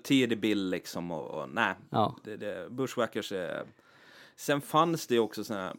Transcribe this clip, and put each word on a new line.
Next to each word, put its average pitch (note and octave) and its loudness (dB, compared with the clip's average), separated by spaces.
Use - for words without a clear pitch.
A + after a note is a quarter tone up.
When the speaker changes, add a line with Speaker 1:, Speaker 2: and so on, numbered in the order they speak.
Speaker 1:
tidig B2 4
bild G2 2
liksom F2 -6
och, D2 -6
och C#2+ -6
nej. G2+ 2
Speaker 2:
Ja. A2 2
Speaker 1:
Det, G#2+ -10
det, F#2 -8
Bushwhackers A#2+ -2
är, D#2+ -4
sen C#3+ -2
fanns D#3+ 2
det B2+ 2
ju A#2 8
också G#2+ 0
såna G#2 -6
här, F#2 -6